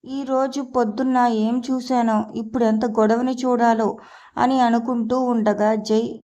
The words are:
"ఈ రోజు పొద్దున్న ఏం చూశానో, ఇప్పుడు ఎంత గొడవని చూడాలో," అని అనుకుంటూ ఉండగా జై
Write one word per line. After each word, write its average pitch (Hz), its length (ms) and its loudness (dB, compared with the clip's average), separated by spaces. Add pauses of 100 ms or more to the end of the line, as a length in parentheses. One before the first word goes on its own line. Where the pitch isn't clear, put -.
"ఈ 269 180 -8
రోజు 269 380 -2
పొద్దున్న 254 580 0
ఏం 233 520 2
చూశానో, 240 540 0 (100)
ఇప్పుడు 226 300 -2
ఎంత 220 220 2
గొడవని 226 460 2
చూడాలో," 233 640 0 (400)
అని 262 240 2
అనుకుంటూ 233 600 0
ఉండగా 220 540 0
జై 220 500 -2